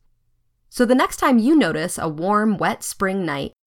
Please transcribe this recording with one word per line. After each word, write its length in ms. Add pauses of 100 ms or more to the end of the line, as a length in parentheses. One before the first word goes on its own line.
(680)
So 160
the 120
next 220
time 200
you 180
notice 440
a 100
warm, 480
wet 240
spring 420
night 300 (140)